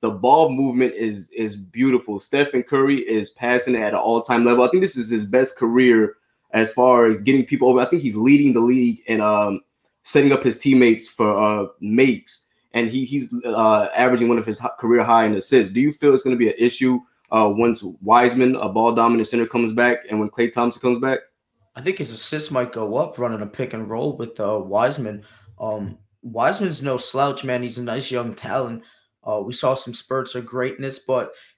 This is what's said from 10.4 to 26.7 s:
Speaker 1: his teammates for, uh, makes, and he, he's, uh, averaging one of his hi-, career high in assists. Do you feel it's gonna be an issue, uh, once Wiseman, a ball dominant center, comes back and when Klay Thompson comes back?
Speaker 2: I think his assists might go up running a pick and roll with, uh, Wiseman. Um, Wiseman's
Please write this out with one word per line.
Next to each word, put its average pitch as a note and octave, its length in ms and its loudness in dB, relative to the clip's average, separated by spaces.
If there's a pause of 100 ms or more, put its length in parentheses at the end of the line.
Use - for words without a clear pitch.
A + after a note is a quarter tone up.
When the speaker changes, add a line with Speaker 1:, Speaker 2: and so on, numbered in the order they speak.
Speaker 1:
his A#2+ 160 0
teammates B2+ 480 4
for, G#2+ 220 -2 (100)
uh, G#2 280 0 (140)
makes, A2+ 680 -2 (260)
and A#2 160 -2
he, B2+ 160 -6
he's, B2+ 280 -8 (120)
uh, A2 500 2
averaging A#2+ 340 2
one A#2+ 100 2
of G#2+ 80 -6
his G#2+ 120 -6
hi-, B2 200 -8
career A#2 260 2
high A2+ 220 4
in G#2+ 80 0
assists. G2 380 2
Do A#2+ 80 0
you D3 120 0
feel C#3+ 220 4
it's B2+ 80 2
gonna B2+ 140 -2
be A#2 120 2
an G2+ 100 -2
issue, B2 400 0 (320)
uh, A2 240 2
once A2+ 300 0 (160)
Wiseman, B2 560 4
a G2 140 -4
ball A2+ 240 2
dominant A#2 340 2
center, A#2 180 -2
comes A#2 260 -2
back A#2+ 260 2 (100)
and G#2+ 100 -4
when G#2+ 120 -4
Klay A#2 200 -2
Thompson A#2+ 300 -2
comes B2 180 0
back? C3 200 -2 (560)
Speaker 2:
I B2+ 80 -16
think F#3+ 160 -4
his A#2 140 -10
assists D3+ 380 -10
might B2 220 -4
go A2 240 -6
up - 220 -4
running A2+ 240 -6
a G2+ 40 -10
pick A#2+ 280 -10
and A2 160 -10
roll B2+ 260 -6
with, A2+ 240 -12
uh, G#2+ 240 -2
Wiseman. G#2+ 600 -4 (360)
Um, G#2+ 380 -10 (240)
Wiseman's C#3 600 -4